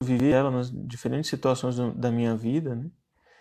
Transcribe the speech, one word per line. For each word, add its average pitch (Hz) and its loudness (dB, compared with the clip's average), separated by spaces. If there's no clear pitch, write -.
viver 127 4
ela 135 4
nas 123 -2
diferentes 123 -4
situações 127 0
da, 120 0
da 120 -2
minha 117 2
vida, 123 -2
né? 139 -6